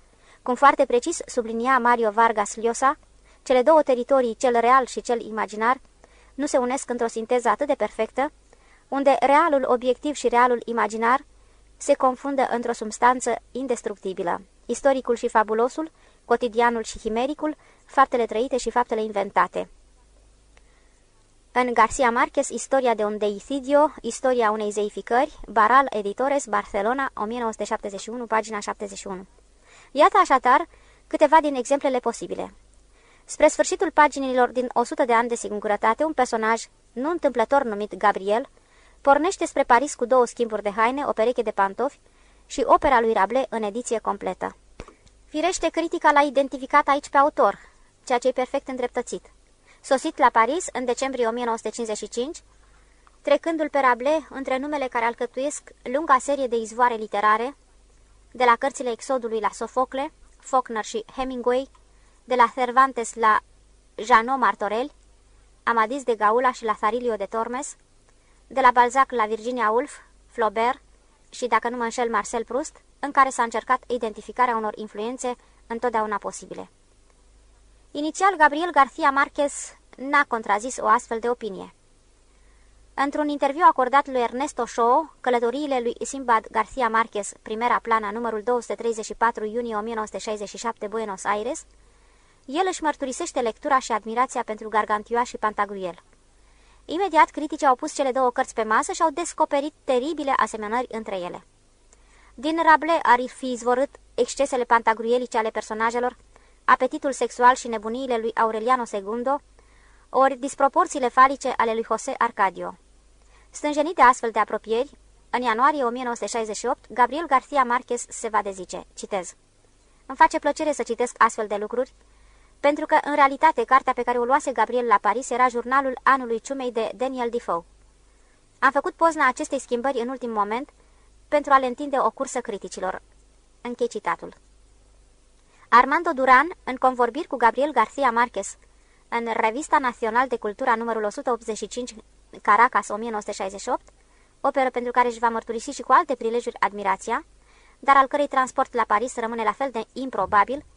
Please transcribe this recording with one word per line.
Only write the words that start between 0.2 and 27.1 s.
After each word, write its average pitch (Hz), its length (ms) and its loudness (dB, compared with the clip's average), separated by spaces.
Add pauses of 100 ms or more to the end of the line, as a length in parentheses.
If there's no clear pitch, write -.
cum 247 140 -4
foarte 277 300 6
precis 247 400 -2
sublinia 233 520 -2
Mario 233 340 2
Vargas 214 440 2
Llosa, 240 420 0 (460)
cele 254 180 2
două 302 200 6
teritorii, 247 540 2
cel 240 240 2
real 247 260 4
și 214 160 -10
cel 233 200 -2
imaginar, 214 580 -2 (540)
nu 277 120 -6
se 294 120 0
unesc 254 320 -2
într-o 240 180 -2
sinteză 233 420 -2
atât 247 180 0
de 285 80 0
perfectă, 220 560 -4 (560)
unde 277 320 4
realul 285 480 4
obiectiv 254 480 0
și - 120 -2
realul 240 380 4
imaginar 226 600 0 (520)
se - 160 0
confundă 262 560 0
într-o 233 240 -2
substanță 240 640 0 (160)
indestructibilă. 196 880 -6 (240)
Istoricul 254 500 0
și 240 120 -4
fabulosul, 226 640 0 (340)
cotidianul 233 580 0
și - 160 -14
himericul, 269 560 -4 (300)
faptele 262 400 2
trăite 240 320 -2
și 233 120 -6
faptele 240 340 0
inventate. 196 640 -2 (1800)
În 247 220 0
García 233 400 2
Márquez, 277 360 0
Istoria 247 440 0
de 214 100 -2
un 208 140 -2
deicidio, 269 720 0 (100)
Istoria 233 500 0
unei 214 200 -4
zeificări, 214 760 -2
Baral 233 420 6
Editores, 247 560 -2
Barcelona, 214 680 -2